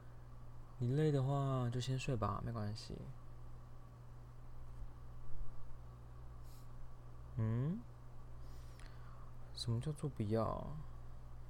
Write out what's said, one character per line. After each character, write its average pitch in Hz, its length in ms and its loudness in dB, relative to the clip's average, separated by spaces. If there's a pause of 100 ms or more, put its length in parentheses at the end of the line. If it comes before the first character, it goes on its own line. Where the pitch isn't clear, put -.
(800)
你 123 160 4
累 156 160 8
的 135 120 6
话 135 460 4
就 123 100 2
先 127 180 2
睡 131 160 2
吧， 104 300 4
没 120 80 0
关 107 240 0
系。 - 220 -6 (4000)
嗯？ 120 420 4 (1800)
什 - 160 0
么 113 80 6
叫 151 140 0
做 147 160 0
不 113 140 0
要？ 110 520 4 (760)